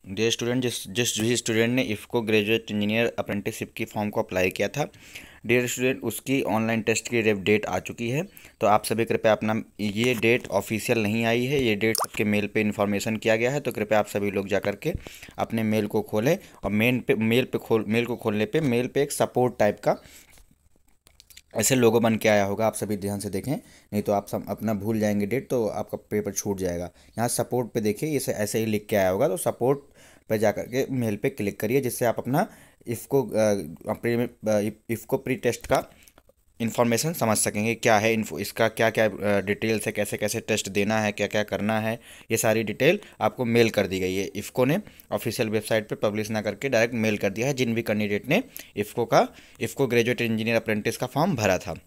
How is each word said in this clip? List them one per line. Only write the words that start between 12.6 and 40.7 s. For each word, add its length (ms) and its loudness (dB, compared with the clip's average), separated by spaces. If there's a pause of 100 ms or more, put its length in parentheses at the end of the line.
इन्फॉर्मेशन 560 0
किया 200 2
गया 140 2
है, 100 -2
तो 120 -4
कृपया 260 0
आप 80 2
सभी 240 -2
लोग 180 -2
जा 100 2
करके 340 -4 (460)
अपने 240 -2
मेल 240 2
को 160 -2
खोलें 360 0 (260)
और 60 -2
मेन 300 2
पे, 140 2
मेल 300 2
पे 140 -4
खोल, 300 0
मेल 180 0
को 100 -4
खोलने 300 -2
पे 140 -2
मेल 260 0
पे 160 0
एक 100 -2
सपोर्ट 460 0
टाइप 220 2
का 160 0 (1600)
ऐसे 200 2
लोगो 260 6
बन 160 4
के 120 2
आया 160 6
होगा, 220 0
आप 80 0
सभी 220 -4
ध्यान 240 -6
से 100 -6
देखें, 220 -4 (400)
नहीं 100 -2
तो 100 0
आप 160 0
सब 200 -6
अपना 260 -4
भूल 260 -2
जाएंगे 260 2
डेट, 240 -4
तो 160 0
आपका 320 -6 (120)
पेपर 220 -2
छूट 260 -4
जाएगा। 320 -4 (280)
यहाँ 100 -2
सपोर्ट 440 -2
पे 80 -2
देखिए, 280 -2
ये 100 -2
से-, 160 -4
ऐसे 240 -2
ही 80 0
लिख 240 -2
के 60 2
आया 120 4
होगा, 200 2
तो 80 -2
सपोर्ट 420 0 (500)
पे 100 0
जा 120 4
करके 400 -2
मेल 260 -2
पे 140 -2
क्लिक 300 -6
करिए, 200 0
जिससे 240 -4
आप 140 2
अपना 300 0 (400)
iffco, 440 -2
अ, 40 -2 (540)
अपने, 240 -2 (360)
अ, 220 2 (180)
iffco 240 -4
प्री 220 -2
टेस्ट 300 -2
का 180 2 (760)
इन्फॉर्मेशन 520 2
समझ 260 0
सकेंगे, 360 0
क्या 240 4
है 140 4
इन्फो-, 280 -2
इसका 280 0
क्या-क्या, 400 2
अ, 320 2
डिटेल्स 460 -2
है, 60 -2
कैसे-कैसे 480 -2
टेस्ट 280 -2
देना 320 0